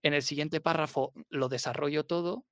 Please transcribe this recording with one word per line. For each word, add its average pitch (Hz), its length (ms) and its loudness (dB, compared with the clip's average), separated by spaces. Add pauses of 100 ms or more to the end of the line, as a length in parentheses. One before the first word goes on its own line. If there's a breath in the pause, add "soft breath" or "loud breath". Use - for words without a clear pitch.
En 147 120 4
el 143 80 2
siguiente 151 380 -2
párrafo 156 520 0 (180)
lo 135 180 0
desarrollo 147 580 0
todo 175 460 -2